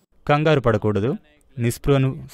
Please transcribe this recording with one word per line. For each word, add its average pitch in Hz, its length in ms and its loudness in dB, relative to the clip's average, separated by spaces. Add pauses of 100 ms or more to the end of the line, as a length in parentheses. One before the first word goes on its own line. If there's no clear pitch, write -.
(280)
కంగారు 151 320 2
పడకూడదు, 110 560 0 (420)
నిస్పృహను 135 760 -2